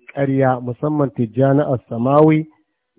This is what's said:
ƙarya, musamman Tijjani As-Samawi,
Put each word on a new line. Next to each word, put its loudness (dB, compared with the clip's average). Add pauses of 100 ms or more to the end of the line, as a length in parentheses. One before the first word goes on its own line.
(160)
ƙarya, 0
musamman -4
Tijjani 0
As-Samawi, 0 (540)